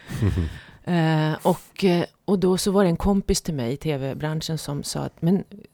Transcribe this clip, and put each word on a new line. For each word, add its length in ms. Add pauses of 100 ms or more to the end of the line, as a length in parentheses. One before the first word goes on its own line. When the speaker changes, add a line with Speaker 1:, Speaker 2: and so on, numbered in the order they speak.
(200)
Speaker 1:
<laughs> 300 (360)
Speaker 2:
Eh, 460 (100)
och, 420
eh, 200 (200)
och 140
då 200
så 120
var 140
det 60
en 60
kompis 460
till 120
mig 180
i 40
T 220
V-branschen 600
som 240
sa 180
att, 220
"Men 220 (300)